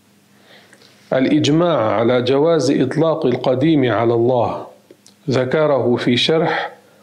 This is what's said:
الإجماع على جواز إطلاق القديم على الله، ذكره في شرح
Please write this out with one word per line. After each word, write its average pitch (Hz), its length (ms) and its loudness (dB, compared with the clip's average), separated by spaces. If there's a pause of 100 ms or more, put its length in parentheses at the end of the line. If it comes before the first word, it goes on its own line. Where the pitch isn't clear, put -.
(1120)
الإجماع 147 680 0
على 117 440 0
جواز 143 480 0
إطلاق 151 560 0
القديم 127 680 0
على 117 220 0
الله، 117 520 -2 (640)
ذكره 131 680 0
في 123 200 0
شرح 165 560 -2 (300)